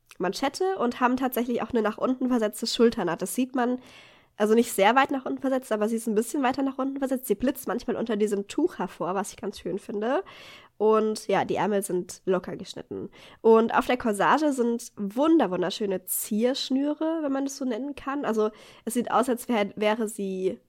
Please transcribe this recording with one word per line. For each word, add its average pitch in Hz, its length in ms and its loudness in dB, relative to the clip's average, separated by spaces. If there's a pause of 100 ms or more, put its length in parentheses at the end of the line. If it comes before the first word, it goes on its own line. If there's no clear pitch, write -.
(180)
Manschette 285 600 -2
und 240 220 -2
haben 254 180 4
tatsächlich 247 440 -2
auch - 100 -6
eine 233 100 2
nach 214 160 0
unten 254 320 0
versetzte 226 380 0
Schulternaht. 220 540 2
Das 190 140 -6
sieht 254 200 -2
man, 247 240 -2 (560)
also 214 180 4
nicht 240 180 4
sehr 202 240 4
weit 269 160 4
nach 269 140 -4
unten 277 160 -6
versetzt, 262 300 -2
aber 214 180 2
sie 226 80 -2
ist 226 100 -4
ein 220 80 0
bisschen 233 280 0
weiter 269 200 0
nach 269 140 -4
unten 269 220 -2
versetzt. 262 280 -2
Sie 202 80 2
blitzt 247 320 -2
manchmal 214 300 -4
unter 226 180 -2
diesem 202 320 0
Tuch - 320 -2
hervor, 175 340 -4
was 196 180 -4
ich - 60 -18
ganz - 220 -8
schön - 200 -6
finde. 240 440 -2 (540)
Und 214 500 2
ja, 190 160 2
die - 120 -2
Ärmel 196 280 0
sind 180 420 -6
locker 185 300 -2
geschnitten. - 540 -10 (320)
Und 226 340 6
auf 254 100 2
der 247 120 0
Corsage 247 560 2
sind 233 420 -2
wunder-, 240 560 2
wunderschöne 185 540 -2
Zierschnüre, 277 1160 -2
wenn 277 120 -2
man 269 120 -2
das 277 120 -8
so 269 80 -6
nennen 254 300 -4
kann. 277 280 -6
Also 214 260 0 (360)
es 233 80 -8
sieht 240 180 -2
aus, 233 180 2
als 240 200 -4
wär-, 208 260 0
wäre 214 320 0
sie, 190 500 -4 (120)